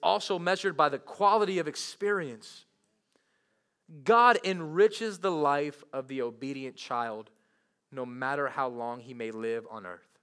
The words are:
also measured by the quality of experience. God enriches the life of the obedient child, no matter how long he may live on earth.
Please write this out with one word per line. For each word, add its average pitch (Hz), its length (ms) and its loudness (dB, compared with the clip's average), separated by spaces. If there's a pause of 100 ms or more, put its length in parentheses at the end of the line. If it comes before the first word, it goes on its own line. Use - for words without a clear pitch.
also 190 360 2
measured 180 360 -2
by 147 140 4
the 135 100 -4
quality 202 600 2
of 151 100 -2
experience. 156 960 -6 (1400)
God 233 380 8
enriches 190 760 2
the 185 140 0
life 147 600 0
of 131 160 -6
the 135 140 -4
obedient 127 540 -8
child, 113 520 -6 (640)
no 135 140 -10
matter 131 440 -4
how 131 200 -4
long 120 320 -8
he 123 140 -16
may 113 160 -8
live 113 400 -6
on 107 160 -14
earth. 90 200 -16 (160)